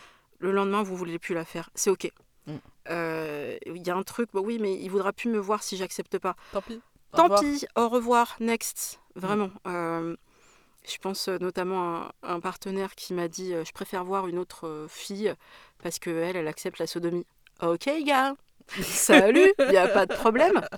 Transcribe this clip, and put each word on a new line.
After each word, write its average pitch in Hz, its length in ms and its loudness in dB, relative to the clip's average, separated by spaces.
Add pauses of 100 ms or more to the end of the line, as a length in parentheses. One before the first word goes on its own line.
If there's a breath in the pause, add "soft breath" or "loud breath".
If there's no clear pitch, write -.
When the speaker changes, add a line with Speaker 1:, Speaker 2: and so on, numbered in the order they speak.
(400 soft breath)
Speaker 1:
le 190 120 -4
lendemain, 196 320 2
vous 190 120 -6
voulez 170 240 -6
plus - 160 -6
la 160 100 -4
faire. - 300 -12
C'est - 160 0
OK. 180 200 -2 (360)
Speaker 2:
Mm. 151 80 -8 (340)
Speaker 1:
Euh, 160 680 -6 (100)
il 170 180 -12
y 180 60 -4
a 175 40 -2
un 190 80 -2
truc, - 300 -6
bah 196 100 -2
oui, 233 160 -4
mais 202 220 -2
il 185 80 -8
voudra 190 240 0
plus - 160 -6
me 226 80 0
voir 208 240 -2
si - 160 -8
j'accepte 190 400 -6
pas. 180 180 -4 (160 loud breath)
Speaker 2:
Tant 196 120 -4
pis. 233 180 -12 (320)
Au - 40 -8
Speaker 1:
Tant 330 80 10
Speaker 2:
revoir. 202 160 6
Speaker 1:
pis, 285 240 -2 (100)
au 233 140 4
revoir, 240 500 2
next. - 600 -4 (160)
Speaker 2:
Mm. 180 40 -16
Speaker 1:
Vraiment. 190 320 -2 (160)
Euh, 170 480 -4 (720 soft breath)
je - 100 -10
pense, 190 300 -8
euh, 185 120 -2
notamment 185 440 -2
à 170 280 -6 (120)
un, 180 120 -6
un 170 40 -6
partenaire 190 560 -6
qui - 180 -12
m'a 175 140 -2
dit, 185 260 -8
euh, « 165 120 -4
Je - 80 -14
préfère 190 300 -8
voir 190 240 -4
une 175 120 -4
autre, - 280 -10
euh, 151 200 -12
fille 196 480 -4 (480 soft breath)
parce 170 160 -8
que - 100 -8
elle, 170 260 -2
elle 165 120 -4
accepte 165 320 -8
la 165 80 -4
sodomie. » 170 400 -4 (340)
OK, 170 260 0 (160)
gars. 277 300 2 (340)
Speaker 2:
<laughs> - 140 -8
Speaker 1:
Salut, 294 760 8
y 254 180 6
a 180 100 6
pas 196 200 4
de 233 80 -2
problème. 254 460 4 (160)